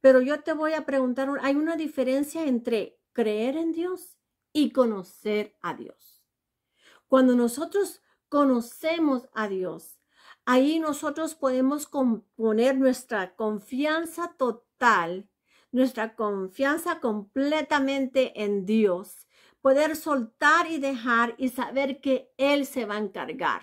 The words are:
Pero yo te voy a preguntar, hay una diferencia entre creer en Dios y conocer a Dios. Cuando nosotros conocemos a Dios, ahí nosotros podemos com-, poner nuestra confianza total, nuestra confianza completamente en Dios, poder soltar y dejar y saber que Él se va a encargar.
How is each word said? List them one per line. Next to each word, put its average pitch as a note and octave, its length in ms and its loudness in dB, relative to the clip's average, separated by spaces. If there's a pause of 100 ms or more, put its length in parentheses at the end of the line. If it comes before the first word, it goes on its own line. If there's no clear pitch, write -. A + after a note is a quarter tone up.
Pero C4 200 8
yo D4 200 0
te D#4+ 120 -4
voy D#4 200 -2
a D#4 120 -4
preguntar, C4 440 0 (120)
hay C#4 140 2
una D#4+ 200 0
diferencia C#4+ 720 -2
entre A#3 540 -2 (140)
creer A3 440 -2
en E4 140 -2
Dios F4+ 460 -8 (360)
y D4+ 180 2
conocer G#3+ 880 -2
a E3+ 140 -8
Dios. - 480 -20 (840)
Cuando C4 280 6
nosotros D#4+ 640 -2 (280)
conocemos C#4+ 1040 0
a G#3+ 140 -4
Dios, F#3 520 -8 (460)
ahí C#4 340 2
nosotros D#4 560 -4
podemos C4 520 0
com-, B3+ 360 -2 (120)
poner A3+ 420 2
nuestra B3+ 580 -2
confianza D4+ 1000 -4
total, G#3 920 -2 (420)
nuestra A#3 440 0
confianza C4+ 840 -2
completamente C4+ 1400 -2
en G3+ 220 -2
Dios, G3+ 640 0 (340)
poder D4 340 4
soltar D4+ 720 0
y D#4+ 100 -4
dejar A#3+ 580 0
y B3+ 120 -2
saber C4+ 520 -4
que C4 360 -2
Él C#4 280 2
se B3+ 200 -6
va G#3 100 -6
a G#3+ 40 -4
encargar. D#3+ 640 -4